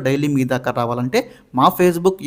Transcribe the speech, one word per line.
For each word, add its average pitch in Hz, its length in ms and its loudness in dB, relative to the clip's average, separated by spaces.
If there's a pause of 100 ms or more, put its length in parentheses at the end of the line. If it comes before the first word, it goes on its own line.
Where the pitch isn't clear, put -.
డైలీ 143 300 0
మీ 131 160 2
దాకా 123 260 -2
రావాలంటే 123 420 -2 (380)
మా 143 80 6 (140)
Facebook, 180 460 2